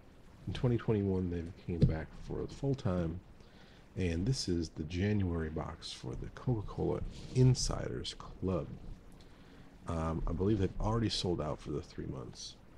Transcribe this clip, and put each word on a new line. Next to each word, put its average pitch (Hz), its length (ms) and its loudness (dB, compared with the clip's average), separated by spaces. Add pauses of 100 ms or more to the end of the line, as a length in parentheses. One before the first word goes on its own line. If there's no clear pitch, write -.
(480)
in 90 60 -2
twenty 120 220 4
twenty-one, 98 540 4
they 85 140 -2 (240)
came 87 180 0
back 78 220 2 (180)
for 73 180 -4
the - 80 -8
full 139 220 0
time, 90 460 0 (760)
and 87 300 2
this 131 220 0
is 85 220 2
the - 120 -8
January 87 680 2
box 78 420 -6
for - 240 -8
the - 180 -6
Coca-Cola 98 680 0 (360)
Insiders - 840 4
Club. 90 480 0 (1200)
Um, 80 400 0
I - 60 2
believe 95 260 4
they've 92 220 2
already 110 300 2
sold 87 300 0
out 76 200 -2
for - 100 -8
the 76 120 -2
three - 240 -8
months - 500 -10 (220)